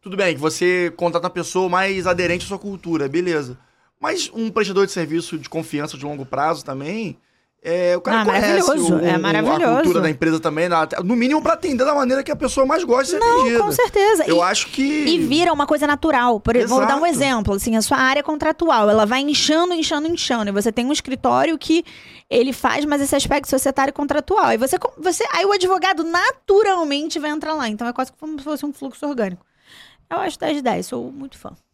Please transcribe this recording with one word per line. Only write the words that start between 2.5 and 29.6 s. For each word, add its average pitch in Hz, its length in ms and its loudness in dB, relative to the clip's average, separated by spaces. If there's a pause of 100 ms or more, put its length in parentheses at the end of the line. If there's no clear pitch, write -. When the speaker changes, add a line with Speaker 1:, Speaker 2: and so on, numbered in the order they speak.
Speaker 1:
cultura, 170 500 -4
beleza. 151 480 -2 (420)
Mas 330 340 -4
um 226 160 -4
prestador 196 360 0
de 190 80 -8
serviço 165 440 -4
de 139 120 -12
confiança 151 480 -6
de 135 80 -12
longo 147 200 -10
prazo 143 380 -2
também, 151 540 -8 (520)
é, 175 280 2
o 175 40 -4
cara 220 200 0
Speaker 2:
Ah, 208 40 0
Speaker 1:
conhece 208 220 2
Speaker 2:
maravilhoso, 190 480 2
Speaker 1:
o, - 100 2
Speaker 2:
é 175 60 2
Speaker 1:
o, 180 40 2
a 180 40 0
Speaker 2:
maravilhoso. 226 600 2
Speaker 1:
cultura 180 200 2
da 160 80 0
empresa 160 300 0
também, 160 300 -2
na, 160 180 2 (160)
no 208 140 0
mínimo 269 240 2
pra 320 120 0
atender 294 300 -2
da 294 100 2
maneira 269 300 0
que 302 80 -6
a 294 40 -2
pessoa 269 320 0
mais 320 160 0
gosta 254 220 2
de - 60 -6
ser 403 80 -2
Speaker 2:
Não, 466 220 4
Speaker 1:
atendida. 466 220 2
Speaker 2:
com 415 80 0
certeza. 415 560 2
Speaker 1:
Eu 165 100 4
Speaker 2:
E, 170 40 4
Speaker 1:
acho 190 260 0
que - 160 -2
Speaker 2:
e 302 360 2
vira 320 320 2
uma 285 140 0
coisa 294 220 0
natural. 269 520 2
Por, 233 160 0 (100)
vou 240 200 2
dar 254 100 2
um 302 100 0
Speaker 1:
Exato. - 20 4
Speaker 2:
exemplo, 247 480 0
assim, 220 200 -2
a 220 60 2
sua 262 160 0
área 262 260 2
contratual, 311 680 2
ela 214 160 6
vai 247 160 0
inchando, 302 520 2
inchando, 320 340 -2
inchando, 240 420 -2
e 196 40 -4
você 208 180 0
tem 240 140 -2
um 277 80 0
escritório 262 640 0
que 330 260 0 (460)
ele 254 240 2
faz 254 320 0
mais 294 160 0
esse 277 140 0
aspecto 269 340 0
societário 269 400 0
e 285 40 -8
contratual. 294 600 0
E 226 40 0
você, 269 200 0 (200)
você, 349 360 0
aí 339 100 0
o 403 80 2
advogado 370 520 2 (480)
naturalmente 339 680 2
vai 294 120 -4
entrar 311 220 -4
lá. 285 140 -2
Então 214 200 -4
é 240 40 -4
quase 254 260 -4
como 311 200 -10
se 277 80 -12
fosse 294 200 -6
um 294 60 -4
fluxo 269 340 -12
orgânico. 220 380 -4 (680)